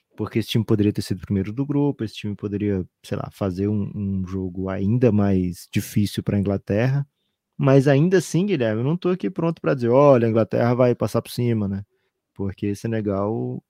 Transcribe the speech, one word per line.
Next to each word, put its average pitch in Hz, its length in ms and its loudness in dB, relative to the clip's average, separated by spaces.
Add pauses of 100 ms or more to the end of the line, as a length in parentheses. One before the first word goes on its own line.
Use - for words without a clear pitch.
(180)
porque 107 220 -4
esse 104 100 -4
time 113 160 0
poderia 104 280 2
ter 104 100 -4
sido 95 160 -6
o 82 80 -18
primeiro 101 260 -2
do 139 140 -6
grupo, 143 380 -2
esse 104 100 -10
time 104 200 -8
poderia, 98 520 -4 (160)
sei - 160 -6
lá, - 140 -8
fazer 98 360 -2
um, 104 260 -2
um 98 320 -4
jogo 95 440 -6
ainda 104 420 2
mais 95 580 0
difícil 101 520 -2
pra 101 160 -2
Inglaterra, 104 680 -2 (520)
mas 139 280 6
ainda 151 320 4
assim, 170 280 0
Guilherme, 117 340 0
eu 123 40 -2
não 156 120 0
tô 180 140 -2
aqui 185 180 -4
pronto 165 320 -4
pra 160 140 0
dizer, 120 160 -2
"Olha, 131 360 8
a 113 40 2
Inglaterra 117 440 2
vai 123 200 4
passar 117 260 -2
por - 100 -8
cima", 113 380 -2
né? 98 160 -6 (500)
Porque 98 400 -6
Senegal 110 960 -4